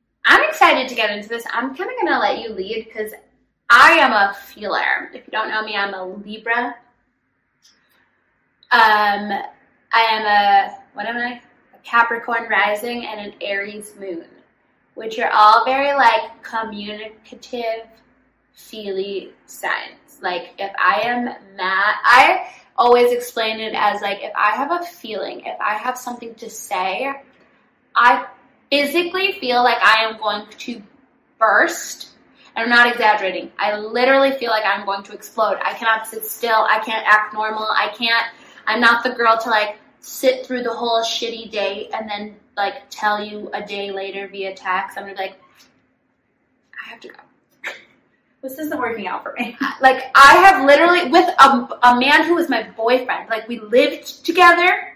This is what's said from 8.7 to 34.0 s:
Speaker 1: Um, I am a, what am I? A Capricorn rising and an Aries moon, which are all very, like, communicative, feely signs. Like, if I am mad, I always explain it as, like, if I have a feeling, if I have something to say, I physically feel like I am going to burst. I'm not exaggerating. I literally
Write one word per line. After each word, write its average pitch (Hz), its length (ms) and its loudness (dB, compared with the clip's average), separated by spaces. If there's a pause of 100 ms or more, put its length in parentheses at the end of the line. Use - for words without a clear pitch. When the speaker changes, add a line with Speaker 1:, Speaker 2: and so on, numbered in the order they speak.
Speaker 1:
Um, 208 640 4 (600)
I 226 80 4 (100)
am 220 160 -2
a, 202 520 2 (160)
what 208 120 -10
am 240 100 -6
I? 240 240 -8 (340)
A - 100 -20
Capricorn 233 680 -2
rising 214 560 -2
and 214 140 -12
an 202 200 -16
Aries 202 580 -10
moon, 180 280 -12 (680)
which 220 240 -10
are 233 140 -2
all 214 320 6
very, 277 300 0
like, 233 480 2
communicative, 220 1400 -10 (680)
feely 196 800 -10 (140)
signs. - 720 -10
Like, 240 380 -6
if 196 200 -8
I 202 240 2
am 240 220 -4 (320)
mad, 190 380 -2 (100)
I 302 440 4 (280)
always 240 360 4
explain 226 480 -6
it 214 140 -8
as, 202 280 0
like, 202 200 -6
if - 140 -10
I 208 140 0
have 269 200 -4
a 349 140 -4
feeling, 185 600 -12
if - 140 -10
I 202 140 -2
have 247 220 -6
something 233 400 -14
to 214 140 -16
say, 208 600 -6 (840)
I 233 300 4 (440)
physically 349 720 0
feel 247 240 0
like 233 180 2
I 220 220 4
am 220 140 -6
going 208 320 -6
to 226 320 -14 (560)
burst. 220 720 0 (440)
I'm 226 140 -4
not 240 240 6
exaggerating. 208 680 0
I 208 200 -2
literally 262 540 2